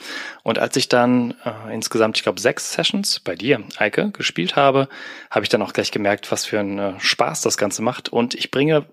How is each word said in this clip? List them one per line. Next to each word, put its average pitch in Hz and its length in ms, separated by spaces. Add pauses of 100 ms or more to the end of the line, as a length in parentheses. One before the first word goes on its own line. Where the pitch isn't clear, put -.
(440)
Und 113 160
als - 160
ich 131 140
dann, 123 460 (100)
äh, 110 280
insgesamt, 110 440
ich - 60
glaub, 98 140
sechs - 360
Sessions - 480
bei 90 140
dir, 110 280 (140)
Eike, 107 340
gespielt - 460
habe, 135 320 (420)
habe 104 140
ich - 40
dann 110 120
auch 95 100
gleich - 200
gemerkt, 104 420
was - 100
für 107 160
einen, 101 200
äh, 101 200
Spaß - 420
das - 140
Ganze - 260
macht. 123 280
Und 120 260
ich - 160
bringe 143 420